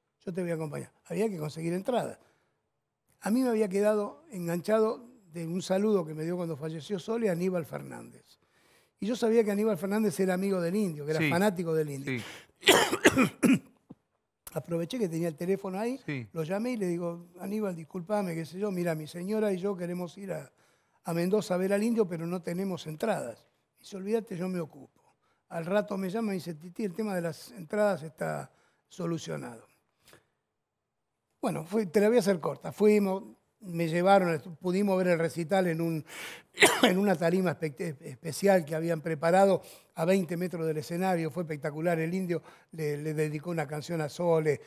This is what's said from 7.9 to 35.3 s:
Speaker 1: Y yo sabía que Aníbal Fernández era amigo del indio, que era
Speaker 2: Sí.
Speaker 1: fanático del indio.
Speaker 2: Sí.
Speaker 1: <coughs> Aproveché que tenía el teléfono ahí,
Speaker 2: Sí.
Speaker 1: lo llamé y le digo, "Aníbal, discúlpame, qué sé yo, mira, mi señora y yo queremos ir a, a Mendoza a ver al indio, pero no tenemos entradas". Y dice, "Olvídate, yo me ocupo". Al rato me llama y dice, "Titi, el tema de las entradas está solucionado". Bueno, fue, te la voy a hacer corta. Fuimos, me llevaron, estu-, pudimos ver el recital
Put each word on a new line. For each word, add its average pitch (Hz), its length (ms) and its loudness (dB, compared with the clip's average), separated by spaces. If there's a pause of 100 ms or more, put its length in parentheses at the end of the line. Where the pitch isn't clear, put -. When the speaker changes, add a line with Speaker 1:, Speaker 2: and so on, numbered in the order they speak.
Speaker 1:
Y 196 60 -6
yo 233 100 0
sabía 226 280 4
que 208 80 0
Aníbal 208 260 2
Fernández 202 420 0
era 185 140 2
amigo 190 260 0
del 170 160 0
indio, 165 300 -2
que 151 60 -2
era 156 80 0
Speaker 2:
Sí. 156 100 2
Speaker 1:
fanático 175 460 2
del 156 160 0
indio. 135 280 -4
Speaker 2:
Sí. 104 60 -8 (360)
Speaker 1:
<coughs> - 1120 4 (840)
Aproveché 170 460 -4
que 214 80 0
tenía 165 220 -2
el 156 60 -6
teléfono 190 440 -4
ahí, 240 260 -4
Speaker 2:
Sí. 131 280 -6
Speaker 1:
lo 160 100 -4
llamé 208 280 -4
y 247 60 -4
le 202 100 -2
digo, 175 400 -4 (120)
"Aníbal, 196 360 -4
discúlpame, 180 600 -4
qué 165 100 -4
sé 180 140 -12
yo, 208 100 -2
mira, 175 260 0
mi 156 120 -8
señora 202 460 -2
y 185 40 -2
yo 196 200 -4
queremos 175 400 -6
ir 190 160 -8
a, 147 180 -12 (540)
a 170 80 -4
Mendoza 180 420 2
a - 20 2
ver 190 140 0
al 202 100 2
indio, 226 260 2
pero 165 200 -6
no 180 140 -4
tenemos 180 440 -4
entradas". 156 600 -4 (300)
Y - 60 -20
dice, - 140 -14
"Olvídate, 208 380 -4
yo 175 140 -4
me 185 100 -4
ocupo". 143 420 -12 (480)
Al 170 160 -6
rato 202 320 0
me 190 120 -4
llama 214 240 -2
y 190 40 -2
dice, 170 180 -8
"Titi, 175 280 -10
el 190 100 -4
tema 208 220 -4
de 180 60 -2
las 165 300 -6
entradas 202 520 0
está 156 480 -6 (380)
solucionado". 151 760 -8 (1800)
Bueno, 170 240 -2
fue, 208 220 0
te 185 140 4
la 202 80 6
voy 240 80 6
a - 20 6
hacer 185 200 4
corta. 147 320 -6
Fuimos, 202 520 4 (380)
me 170 260 -2
llevaron, 180 420 6
estu-, 165 280 -4
pudimos 190 400 2
ver 185 100 2
el 170 120 4
recital 170 480 2